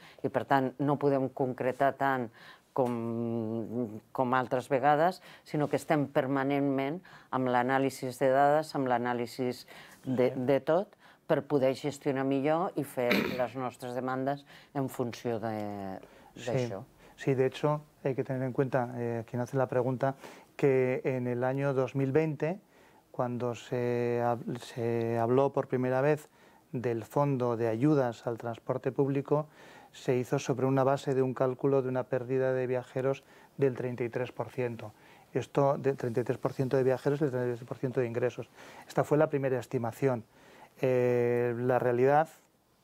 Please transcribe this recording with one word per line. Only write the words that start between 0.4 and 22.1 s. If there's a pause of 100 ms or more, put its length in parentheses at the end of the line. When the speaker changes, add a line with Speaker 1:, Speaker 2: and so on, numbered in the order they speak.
Speaker 1:
tant,
no
podem
concretar
tant (480)
com, (120)
com
altres
vegades, (220)
sinó
que
estem
permanentment (280)
amb
l'anàlisi
de
dades,
amb
l'anàlisi (540)
de,
Speaker 2:
Sí.
Speaker 1:
de
tot, (320)
per
poder
gestionar
millor
i
fer
<coughs>
les
nostres
demandes (300)
en
funció
de, (360)
Speaker 3:
Sí.
Speaker 1:
d'això. (320)
Speaker 3:
Sí,
de
hecho, (220)
hay
que
tener
en
cuenta,
eh,
quien
hace
la
pregunta, (400)
que
en
el
año
dos
mil